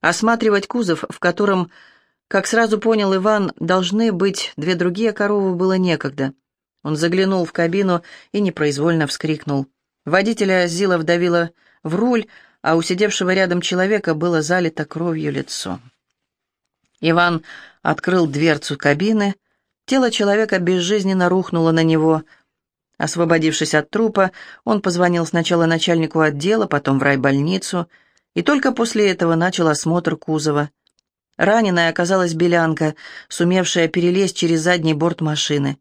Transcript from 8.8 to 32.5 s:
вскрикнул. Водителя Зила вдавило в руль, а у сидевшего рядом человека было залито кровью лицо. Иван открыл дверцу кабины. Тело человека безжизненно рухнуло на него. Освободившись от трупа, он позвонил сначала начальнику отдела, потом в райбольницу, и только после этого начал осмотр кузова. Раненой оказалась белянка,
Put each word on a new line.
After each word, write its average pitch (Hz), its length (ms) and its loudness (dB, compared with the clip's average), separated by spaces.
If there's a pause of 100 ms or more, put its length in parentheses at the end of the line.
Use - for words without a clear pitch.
вскрикнул. 143 600 -4 (380)
Водителя 190 600 0
Зила 180 320 0
вдавило 170 520 0 (340)
в 156 100 -4
руль, 226 320 0 (360)
а 160 140 2
у 165 60 2
сидевшего 185 520 0
рядом 180 260 0
человека 185 540 -2
было 165 260 0
залито 160 440 -2
кровью 160 480 -6
лицо. 127 480 -8 (1200)
Иван 165 420 2 (400)
открыл 170 440 0
дверцу 143 520 -2
кабины. 196 560 0 (500)
Тело 262 260 2
человека 208 500 0
безжизненно 185 680 0
рухнуло 175 440 2
на 165 100 2
него. 160 400 2 (760)
Освободившись 160 760 0
от 151 160 0
трупа, 214 400 2 (340)
он 214 160 0
позвонил 175 460 2
сначала 170 400 0
начальнику 165 540 0
отдела, 160 460 2
потом 139 340 0
в - 20 -2
райбольницу, 143 840 0 (460)
и 170 80 -2
только 277 280 0
после 226 400 0
этого 170 240 0
начал 170 320 0
осмотр 160 500 0
кузова. 151 540 -2 (680)
Раненой 196 520 2
оказалась 175 460 0
белянка, 165 600 0 (340)